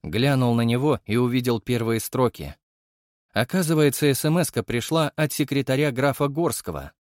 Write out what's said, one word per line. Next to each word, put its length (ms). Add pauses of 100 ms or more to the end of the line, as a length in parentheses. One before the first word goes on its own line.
Глянул 520
на 80
него 420
и 120
увидел 440
первые 400
строки. 560 (760)
Оказывается, 760
эс 140
эм 160
эска 220
пришла 540
от 160
секретаря 580
графа 380
Горского, 640 (100)